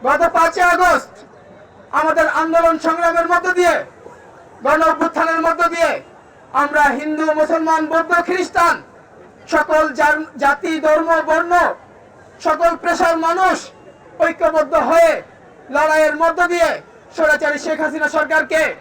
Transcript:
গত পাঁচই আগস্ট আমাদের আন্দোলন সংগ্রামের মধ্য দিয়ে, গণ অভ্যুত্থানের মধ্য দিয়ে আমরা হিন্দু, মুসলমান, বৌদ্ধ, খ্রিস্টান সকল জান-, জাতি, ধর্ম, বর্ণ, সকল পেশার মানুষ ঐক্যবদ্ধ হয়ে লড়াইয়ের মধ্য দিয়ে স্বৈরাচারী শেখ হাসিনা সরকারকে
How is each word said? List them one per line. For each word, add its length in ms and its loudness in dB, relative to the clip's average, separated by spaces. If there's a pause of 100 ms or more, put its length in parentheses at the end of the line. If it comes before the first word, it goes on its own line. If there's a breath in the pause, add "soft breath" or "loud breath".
গত 260 2
পাঁচই 280 0
আগস্ট 480 2 (800)
আমাদের 380 0
আন্দোলন 500 0
সংগ্রামের 480 -2
মধ্য 260 0
দিয়ে, 320 0 (760)
গণ 180 2
অভ্যুত্থানের 600 -2
মধ্য 280 0
দিয়ে 320 -2 (520)
আমরা 280 0
হিন্দু, 520 -2
মুসলমান, 520 0
বৌদ্ধ, 280 -2
খ্রিস্টান 680 0 (680)
সকল 420 0
জান-, 320 0 (120)
জাতি, 420 -2
ধর্ম, 420 2
বর্ণ, 520 0 (720)
সকল 320 0
পেশার 420 0
মানুষ 500 0 (520)
ঐক্যবদ্ধ 540 0
হয়ে 480 4 (480)
লড়াইয়ের 460 2
মধ্য 320 0
দিয়ে 340 0 (340)
স্বৈরাচারী 440 0
শেখ 220 -4
হাসিনা 280 -4
সরকারকে 720 0